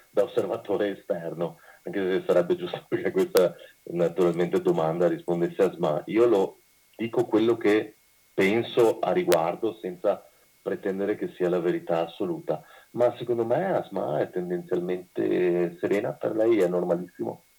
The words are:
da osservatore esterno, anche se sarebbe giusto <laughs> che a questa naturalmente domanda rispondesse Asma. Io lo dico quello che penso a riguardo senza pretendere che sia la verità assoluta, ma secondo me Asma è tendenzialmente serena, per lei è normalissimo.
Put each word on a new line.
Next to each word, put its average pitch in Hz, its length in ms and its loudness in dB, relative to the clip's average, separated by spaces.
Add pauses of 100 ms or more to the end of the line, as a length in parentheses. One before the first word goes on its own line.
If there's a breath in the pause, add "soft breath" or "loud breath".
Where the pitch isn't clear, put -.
da 127 140 2
osservatore 104 760 -2
esterno, 85 640 -6 (240 loud breath)
anche 101 180 -6
se 92 260 0
sarebbe 90 300 2
giusto - 320 -8
<laughs> - 0 -
che - 160 -2
a - 80 -2
questa 90 420 2 (360 loud breath)
naturalmente 87 720 0
domanda 85 440 2
rispondesse 85 560 0
Asma. 82 440 0
Io 107 200 4
lo 104 340 2 (360)
dico 117 300 -2
quello 113 320 2
che 107 380 0 (360)
penso 110 680 2
a 90 120 0
riguardo 87 680 0
senza 92 420 -2 (380 soft breath)
pretendere 98 520 -2
che 98 220 -6
sia 90 120 0
la 87 120 0
verità 85 460 0
assoluta, - 580 -6 (320 loud breath)
ma 120 220 2
secondo 117 260 -2
me 160 280 0
Asma 131 480 -2
è - 100 -4
tendenzialmente 90 1500 -2
serena, 104 320 -2
per 117 240 -4
lei 110 240 4
è 90 80 2
normalissimo. 87 760 -4 (140)